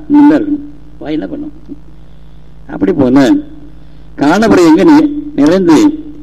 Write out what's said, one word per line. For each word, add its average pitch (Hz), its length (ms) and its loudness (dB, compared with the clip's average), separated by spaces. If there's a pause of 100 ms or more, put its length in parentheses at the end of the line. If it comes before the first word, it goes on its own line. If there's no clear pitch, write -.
(120)
மூடிதான் 285 280 4
இருக்கணும். - 280 -6 (340)
வாய் 151 160 -8
என்ன 190 140 -8
பண்ணும்? - 220 -14 (1200)
அப்படி - 260 -2
போல 131 260 2 (960)
காரணபிரமம் 180 500 2
எங்க 180 180 2
நி-, 151 220 4 (280)
நிறைந்து 165 380 2 (460)